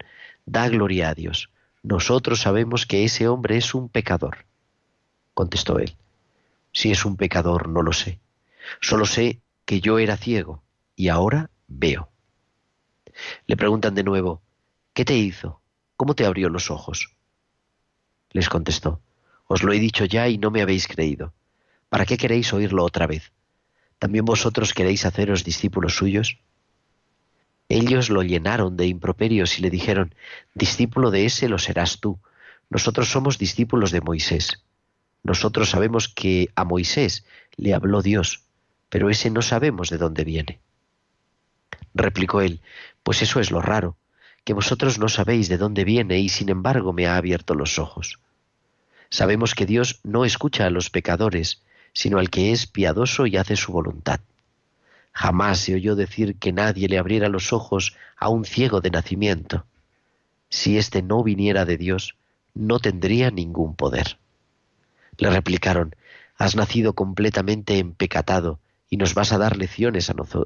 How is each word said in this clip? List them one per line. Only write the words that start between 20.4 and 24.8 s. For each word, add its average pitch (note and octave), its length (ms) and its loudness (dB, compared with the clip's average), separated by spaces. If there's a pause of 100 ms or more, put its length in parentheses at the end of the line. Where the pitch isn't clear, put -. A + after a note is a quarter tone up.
me A2 100 2
habéis F#2+ 260 2
creído. D#2 460 -4 (560)
¿Para G2 160 2
qué A#2+ 120 0
queréis A#2 360 0
oírlo G2 300 2
otra E2+ 240 0
vez? D#2 240 -6 (640)
¿También G#2+ 280 0
vosotros A2+ 500 0
queréis F#2+ 320 0